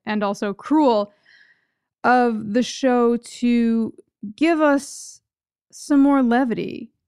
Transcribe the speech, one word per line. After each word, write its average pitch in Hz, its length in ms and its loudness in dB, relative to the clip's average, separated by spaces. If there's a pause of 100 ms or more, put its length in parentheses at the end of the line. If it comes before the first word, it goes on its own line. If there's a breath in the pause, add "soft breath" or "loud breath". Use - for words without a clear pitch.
and 214 200 -4
also 202 280 -4
cruel 240 600 0 (880 soft breath)
of 240 520 0
the 247 100 2
show 240 540 0
to 233 760 -2 (400)
give 320 260 0
us - 600 -2 (500)
some - 300 0
more 277 220 4
levity, 233 680 -2 (180)